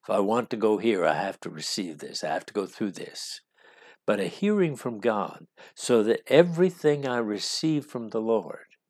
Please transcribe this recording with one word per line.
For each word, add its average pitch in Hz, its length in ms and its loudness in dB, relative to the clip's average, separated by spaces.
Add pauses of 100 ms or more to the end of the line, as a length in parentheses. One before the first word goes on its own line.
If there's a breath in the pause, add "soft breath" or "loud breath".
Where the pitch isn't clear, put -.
If - 60 -12
I 101 100 2
want 113 300 0
to 120 80 -4
go 107 200 2
here, 98 280 2
I 78 80 4
have 95 260 -4
to 90 100 -12
receive 78 500 -8
this, - 220 -10
I 85 60 -6
have - 200 -4
to - 60 -20
go 98 120 -2
through 98 260 -6
this." - 480 -14 (680 loud breath)
But 107 140 2
a - 80 -2
hearing 196 480 0
from 117 240 -8
God, 104 480 -2 (260 loud breath)
so 117 300 2
that 113 240 4
everything 160 800 4
I 123 120 -2
receive 123 680 -2
from 117 240 -10
the 113 120 -4
Lord - 540 -4 (140)